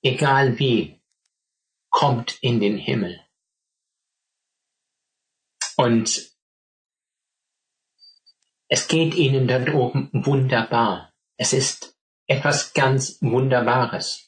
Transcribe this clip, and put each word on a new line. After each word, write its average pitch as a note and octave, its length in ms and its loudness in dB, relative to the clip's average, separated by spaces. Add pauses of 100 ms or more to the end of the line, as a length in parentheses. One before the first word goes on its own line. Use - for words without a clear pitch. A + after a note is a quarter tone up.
egal C3+ 560 2
wie, A#2 420 0 (880)
kommt B2 520 0
in A#2+ 180 0
den G#2 180 0
Himmel. G2 420 -4 (2500)
Und - 560 0 (2250)
es - 200 -2
geht D#3+ 260 2
ihnen C3+ 320 2
dort B2+ 260 0
oben C3 400 0
wunderbar. A#2+ 1040 0 (220)
Es - 160 -2
ist - 440 -4 (300)
etwas - 480 -2
ganz C3+ 460 0
Wunderbares. B2 1080 0